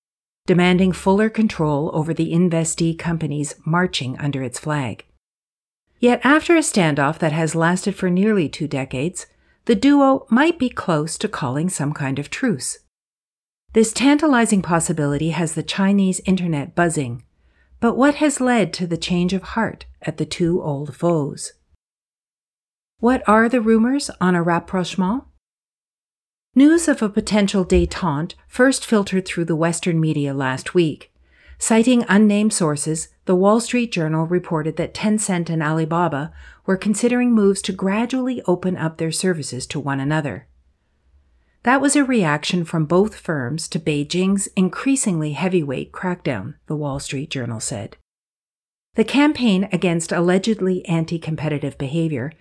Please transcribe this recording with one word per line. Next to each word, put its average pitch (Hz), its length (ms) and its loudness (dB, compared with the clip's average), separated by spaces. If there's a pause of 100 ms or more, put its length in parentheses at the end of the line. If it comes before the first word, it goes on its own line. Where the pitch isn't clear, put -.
(480)
demanding 180 440 4
fuller 196 380 2
control 160 640 -2
over 160 180 -2
the 160 220 -2
investee 165 640 0
companies 156 560 -4 (140)
marching 165 500 -2
under 139 240 -4
its 123 160 -8
flag. 143 480 -6 (960)
Yet 240 240 4
after 302 320 4
a 320 60 6
standoff 151 580 0
that 156 140 0
has 160 200 0
lasted 170 400 0
for 185 160 -2
nearly 185 400 2
two - 180 -6
decades, 139 600 -6 (380)
the 233 100 4
duo 269 560 4
might 302 260 4
be 254 120 -2
close 160 500 -2
to - 80 -2
calling 147 420 -4
some 151 240 -4
kind 135 240 -4
of 143 140 -8
truce. - 480 -4 (920)
This 220 200 4
tantalizing 254 720 4
possibility 160 680 0
has 156 220 -2
the 156 80 -4
Chinese 190 640 0
internet 175 480 -2
buzzing. 151 480 -2 (580)
But 233 160 2
what 285 200 4
has 294 260 0
led 240 320 2
to 180 140 -6
the 170 100 -2
change 180 360 0
of 185 100 -2
heart - 420 -6 (160)
at - 160 -8
the 156 80 -4
two 170 380 -2
old 147 320 -6
foes? 165 580 -2 (1400)
What 247 320 2
are 220 180 4
the 247 140 2
rumors 226 480 2 (100)
on 180 140 2
a 170 80 2
rapprochement? 180 840 -2 (1300)
News 311 320 6
of 285 160 2
a 214 60 0
potential 202 540 0
détente 175 720 0 (140)
first 262 360 2
filtered 196 440 0
through 170 180 -4
the 165 100 0
Western 165 440 0
media 151 340 0
last 135 400 -4
week. 165 400 0 (460)
Citing 233 500 4
unnamed 208 420 4
sources, 156 580 -2 (160)
the 185 100 2
Wall 202 240 4
Street 233 320 -2
Journal 160 340 -2
reported 160 520 -2
that - 180 -4
Tencent 202 560 -2
and 160 100 0
Alibaba 160 720 -2 (320)
were 190 100 0
considering 240 560 0
moves 202 300 4
to - 100 -4
gradually 233 760 -2
open 180 280 0
up 160 220 -6
their 160 140 -4
services 156 560 -4
to - 120 -8
one 139 200 -4
another. 143 480 -4 (1120)
That 254 180 2
was 277 160 2
a 294 80 4
reaction 180 640 0
from 160 200 -2
both 185 280 2
firms 147 540 -6
to - 120 -6
Beijing's 175 760 -2
increasingly 180 800 0
heavyweight 147 580 -2
crackdown, 147 640 -6 (100)
the 151 100 -6
Wall 143 240 -6
Street 143 300 -8
Journal 120 300 -8
said. - 380 -10 (960)
The 220 80 4
campaign 240 680 2
against 170 400 0
allegedly 185 760 0
anti-competitive 156 920 -4
behavior 147 640 -4